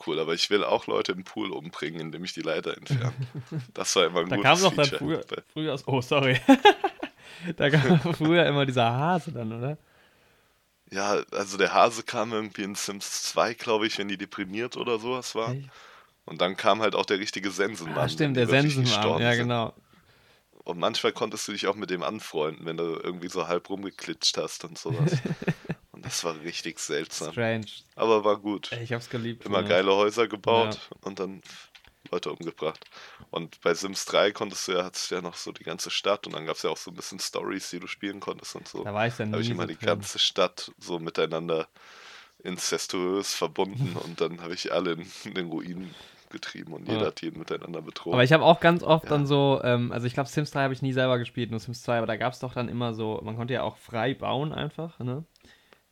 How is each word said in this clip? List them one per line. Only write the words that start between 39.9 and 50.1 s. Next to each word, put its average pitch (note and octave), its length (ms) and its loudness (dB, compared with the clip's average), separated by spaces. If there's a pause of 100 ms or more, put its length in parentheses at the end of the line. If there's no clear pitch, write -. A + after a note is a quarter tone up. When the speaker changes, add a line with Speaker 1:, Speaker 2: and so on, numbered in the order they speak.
Speaker 1:
Stadt - 600 0
so F2+ 180 -4
miteinander E2 720 -2 (760)
inzestuös F#2 920 -2
verbunden F#2+ 600 -2
Speaker 2:
<laughs> D#2+ 80 -6
Speaker 1:
und E2+ 180 -10
dann E2+ 200 -2
hab E2+ 100 -10
ich - 220 -6
alle F2 200 2
in, E2 120 -6 (200)
in G#2 100 -10
den F2+ 140 -2
Ruinen F2 440 -8 (380)
getrieben - 420 -12
und - 140 -12
Speaker 2:
Ja. - 80 -2
Speaker 1:
jeder A2 120 0
hat - 140 -6
jeden D#2+ 160 -8
miteinander E2 440 -8
betrogen. - 340 -6
Speaker 2:
Aber B2 80 8
ich B2+ 100 4
hab D#3+ 80 6
auch E3 200 8
ganz E3+ 200 6
oft D#3+ 220 4
Speaker 1:
Ja. - 80 -10
Speaker 2:
dann C#3+ 160 4
so, C#3 360 6
ähm, A#2+ 280 2
also A#2 160 -2
ich A#2+ 60 -2